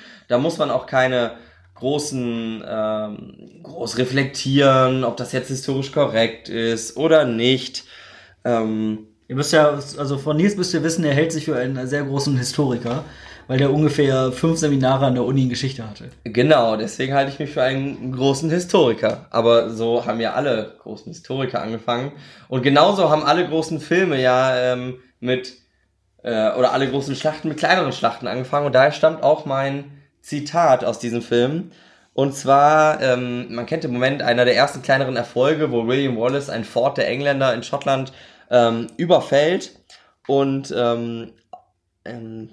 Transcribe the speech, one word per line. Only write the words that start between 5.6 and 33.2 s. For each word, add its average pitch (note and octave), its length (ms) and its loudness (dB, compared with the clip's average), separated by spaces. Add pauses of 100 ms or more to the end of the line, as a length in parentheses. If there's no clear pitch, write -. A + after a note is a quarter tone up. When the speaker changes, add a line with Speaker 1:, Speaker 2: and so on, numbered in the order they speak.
Speaker 1:
korrekt A2+ 580 0
ist A2+ 460 -4
oder D#3 280 4
nicht. B2 600 0 (600)
Ähm, A2 600 -2 (220)
Speaker 2:
Ihr B2+ 80 -8
müsst C#3+ 160 -2
ja, D3+ 180 6 (260)
also C#3 220 -4
von D3+ 180 -2
Nils G3+ 200 2
müsst F3 180 -4
ihr D3+ 80 0
wissen, E3 220 -2
er C#3+ 100 2
hält D#3+ 160 2
sich D#3 140 -6
für D#3 120 -2
einen B2+ 300 -4
sehr C#3+ 160 -4
großen C#3 340 -2
Historiker, B2 680 -2 (420)
weil C3 120 -2
der C#3+ 140 2
ungefähr C#3 600 2
fünf E3 260 0
Seminare C3+ 480 2
an B2+ 80 2
der B2 80 0
Uni C3 220 0
in B2+ 40 0
Geschichte A#2+ 400 -6
hatte. G#2+ 220 -18 (140)
Speaker 1:
Genau, A#2+ 500 4
deswegen C3 400 -4
halte C#3 160 2
ich - 80 -14
mich D3 120 -6
für C#3 120 -2
einen C3+ 480 -2
großen C#3 400 0
Historiker. D3+ 800 0
Aber A#2 400 4
so A#2 340 -2
haben A2+ 160 -4
ja A2 120 -2
alle A#2+ 500 -2
großen - 300 -16
Historiker C3 500 -6
angefangen. A#2 480 -6 (380)
Und B2+ 140 -2
genauso D#3+ 460 4
haben D3+ 140 2
alle D#3+ 240 2
großen D#3 340 -4
Filme E3 400 0
ja, B2+ 360 2 (160)
ähm, B2+ 240 -6 (240)
mit, B2+ 320 -2 (720)
äh, A2 260 0
oder B2 220 2
alle C3 180 0
großen C#3 240 -4
Schlachten D#3 340 -4
mit D3 100 -6
kleineren E3 340 2
Schlachten - 340 -4
angefangen. C3 400 -2
Und C3 80 -2
daher C3+ 160 6
stammt D#3+ 320 0
auch D3+ 240 2
mein C#3 380 -4 (380)
Zitat D#3+ 640 2
aus A2 140 -2
diesem A#2 240 -4
Film. B2+ 480 0 (440)
Und C#3 200 0
zwar, D3+ 640 4
ähm, B2 540 -2